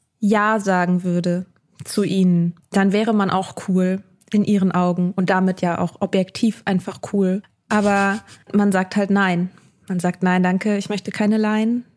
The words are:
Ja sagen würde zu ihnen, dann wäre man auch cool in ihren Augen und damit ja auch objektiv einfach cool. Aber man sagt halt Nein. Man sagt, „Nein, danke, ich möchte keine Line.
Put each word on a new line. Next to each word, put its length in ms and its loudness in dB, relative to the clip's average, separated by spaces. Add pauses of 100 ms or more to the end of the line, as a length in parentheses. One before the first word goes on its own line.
(180)
Ja 420 2
sagen 440 0
würde 420 -2 (380)
zu 180 -2
ihnen, 520 2 (160)
dann 220 2
wäre 200 0
man 180 0
auch 240 -4 (140)
cool 340 0 (300)
in 120 2
ihren 260 2
Augen 460 0
und 120 0
damit 320 0
ja 180 -2
auch 220 -6
objektiv 640 -2
einfach 360 -4 (120)
cool. 300 0 (260)
Aber 520 0 (320)
man 180 2
sagt 240 -2
halt 160 0
Nein. 400 0 (380)
Man 100 -4
sagt, 240 -2
„Nein, 220 2
danke, 320 0
ich 120 -6
möchte 220 -6
keine 260 0
Line. 460 0 (140)